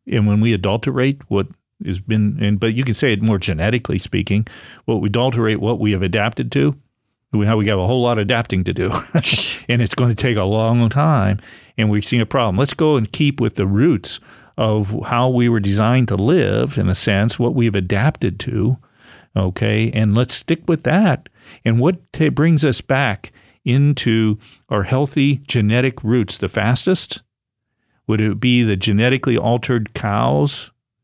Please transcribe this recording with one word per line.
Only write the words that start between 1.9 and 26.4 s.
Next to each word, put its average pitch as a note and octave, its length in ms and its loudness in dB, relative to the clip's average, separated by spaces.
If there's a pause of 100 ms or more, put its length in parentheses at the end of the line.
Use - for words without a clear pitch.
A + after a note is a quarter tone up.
been, G#2 420 0
and, G#2 180 0
but A2+ 140 0
you B2+ 100 -2
can A#2+ 100 -2
say B2+ 180 0
it G#2 100 -2
more A2 160 2
genetically F#2 600 -2
speaking, G2+ 480 -2 (380)
what A2 160 0
we G#2 80 0
adulterate, A#2 500 0
what G#2 200 -2
we G#2+ 120 2
have F#2 100 0
adapted A2 520 -2
to, C#3+ 260 0 (520)
we, G#2 140 2
now G#2+ 120 2
we G#2 80 0
got G#2 140 2
a F2+ 60 0
whole B2 160 2
lot A#2+ 160 2
of G#2 60 0
adapting G2 420 0
to G2 80 -2
do. F#2 180 -2 (220)
<laughs> - 560 -2
And A#2+ 120 2
it's G#2 140 -2
gonna A#2+ 200 2
take A#2+ 220 0
a F#2+ 60 0
long A2+ 460 2
time, A#2+ 500 2 (380)
and G#2+ 120 2
we've G#2 160 0
seen A#2+ 160 0
a A2 40 0
problem. A2 320 0
Let's C#3 160 0
go D#3 240 2
and A2 140 -2
keep C#3+ 300 -2
with A2 140 -2
the G2 100 0
roots G#2 540 0 (380)
of G#2+ 380 0 (100)
how B2+ 240 0
we B2 200 2
were A2+ 100 2
designed G#2+ 500 2
to G2 60 0
live, A#2 640 0
in F#2+ 100 0
a F#2+ 80 2
sense, G#2 440 0
what A#2+ 160 0
we've A#2 200 0
adapted G2+ 640 -2
to, A#2+ 360 -2 (580)
okay? G#2+ 560 0
And G#2+ 240 2
let's B2 180 0
stick - 340 -4
with E3 160 0
that. E3 440 2 (380)
And A#2 140 2
what E3+ 340 0
ta-, D#3 160 0
brings D3 340 2
us C3 160 0
back C3 520 -2 (340)
into A#2+ 720 2 (320)
our G2+ 140 0
healthy C#3 540 0 (100)
genetic A#2+ 560 0
roots A2+ 340 0
the F#2+ 100 -4